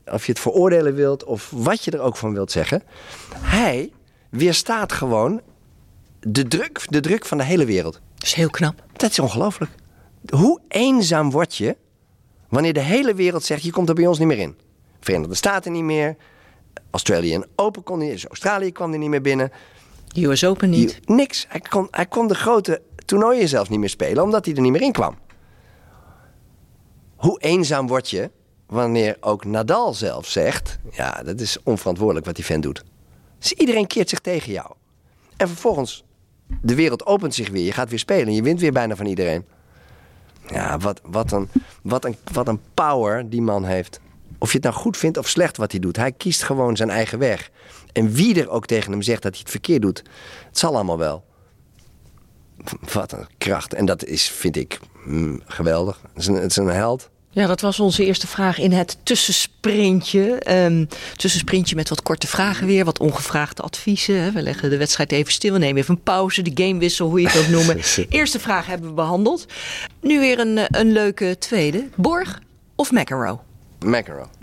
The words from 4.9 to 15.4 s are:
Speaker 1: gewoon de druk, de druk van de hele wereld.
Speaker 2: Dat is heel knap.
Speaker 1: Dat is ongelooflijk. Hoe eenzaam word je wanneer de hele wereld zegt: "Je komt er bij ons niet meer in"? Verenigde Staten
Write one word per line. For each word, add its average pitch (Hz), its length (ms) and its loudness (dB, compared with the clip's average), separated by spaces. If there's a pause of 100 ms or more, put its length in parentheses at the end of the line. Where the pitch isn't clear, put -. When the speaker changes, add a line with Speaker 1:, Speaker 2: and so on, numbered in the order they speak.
Speaker 1:
gewoon 131 480 0 (800)
de 117 280 -2
druk, 240 400 -4
de 147 120 2
druk 175 260 0
van 151 120 -2
de 135 60 0
hele 160 200 4
wereld. 90 360 -2 (140)
Speaker 2:
Dat - 100 -14
is - 100 -2
heel 165 160 2
knap. 160 320 -2 (100)
Speaker 1:
Dat - 180 0
is - 80 -2
ongelooflijk. 165 520 -2 (680)
Hoe 254 320 6
eenzaam 190 600 2
word 160 260 0
je 110 200 -2 (720)
wanneer 156 240 2
de 151 80 0
hele 214 340 2
wereld 180 300 0
zegt: 147 180 -4
"Je 170 80 -4
komt 170 180 0
er 165 60 2
bij 170 120 4
ons 175 120 4
niet 160 100 4
meer 131 100 2
in"? 78 180 -4 (440)
Verenigde 87 340 -2
Staten 185 380 -2